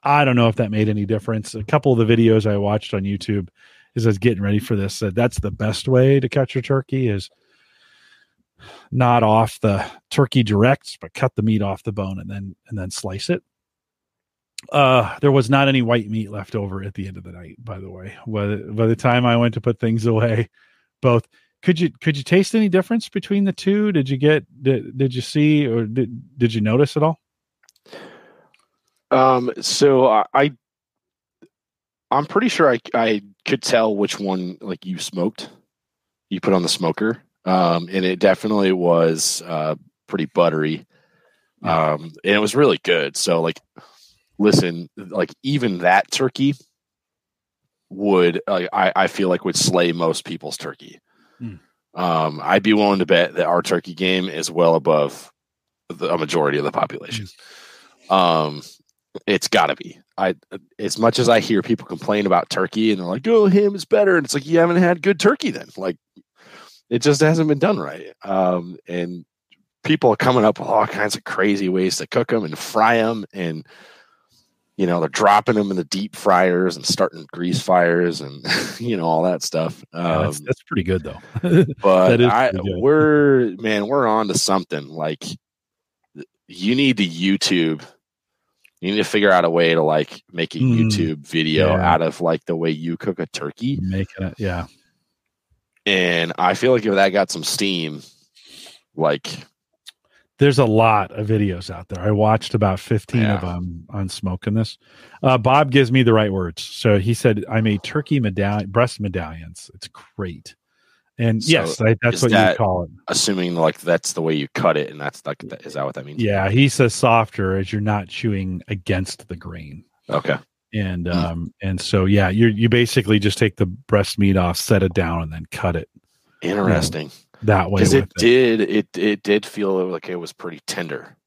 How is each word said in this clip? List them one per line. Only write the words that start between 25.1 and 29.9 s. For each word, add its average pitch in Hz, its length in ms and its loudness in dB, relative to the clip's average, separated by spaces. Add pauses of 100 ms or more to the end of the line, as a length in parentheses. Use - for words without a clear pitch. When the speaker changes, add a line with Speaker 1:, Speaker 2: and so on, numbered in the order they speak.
Speaker 1:
you 127 80 -6
see, 151 460 2
or 113 180 0
did, 120 520 -6
did 117 160 2
you 113 80 -2
notice 120 360 2
at 147 60 2
all? 156 160 0 (1900)
Speaker 2:
Um, 131 400 4 (100)
so 135 460 4